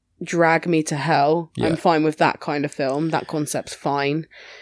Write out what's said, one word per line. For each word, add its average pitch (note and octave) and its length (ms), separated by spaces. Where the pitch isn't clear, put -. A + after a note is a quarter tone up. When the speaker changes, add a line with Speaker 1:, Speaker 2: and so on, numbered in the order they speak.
Speaker 1:
Drag E3 440
Me D#3+ 180
to D#3 120
Hell, D3+ 600
Speaker 2:
Yeah. - 120
Speaker 1:
I'm E3 80
fine D#3+ 280
with D#3 140
that D#3 220
kind D3 240
of D3 80
film. D3 380
That D#3 160
concept's - 480
fine. C#3+ 520